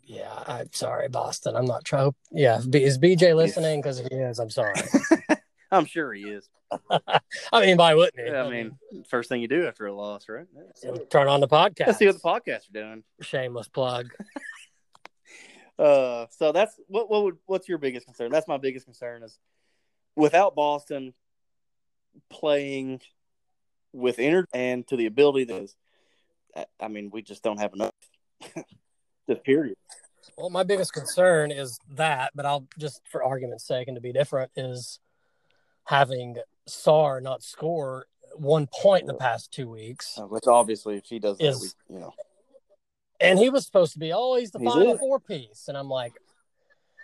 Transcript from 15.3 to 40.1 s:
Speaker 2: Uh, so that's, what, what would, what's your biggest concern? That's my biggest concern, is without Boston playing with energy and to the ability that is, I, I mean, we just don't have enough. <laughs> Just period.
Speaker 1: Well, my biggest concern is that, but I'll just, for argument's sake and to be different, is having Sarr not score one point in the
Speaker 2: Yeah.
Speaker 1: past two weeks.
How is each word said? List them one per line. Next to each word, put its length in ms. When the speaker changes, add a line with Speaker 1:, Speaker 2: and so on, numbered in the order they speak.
Speaker 2:
Uh, 520
so 220
that's, 220
what, 220
what 140
would, 200
what's 240
your 80
biggest 300
concern? 260
That's 160
my 80
biggest 300
concern, 360
is 160
without 380
Boston 580
playing 720
with 260
energy 360
and 340
to 80
the 80
ability 400
that 200
is, 120
I, 80
I 80
mean, 240
we 80
just 220
don't 160
have 160
enough. 160
<laughs> 240
Just 160
period. 320
Speaker 1:
Well, 100
my 140
biggest 320
concern 560
is 280
that, 440
but 120
I'll 200
just, 320
for 120
argument's 440
sake 220
and 80
to 40
be 140
different, 420
is 420
having 520
Sarr 540
not 220
score 640
one 320
point 360
in 60
the 60
Speaker 2:
Yeah. 40
Speaker 1:
past 340
two 160
weeks. 500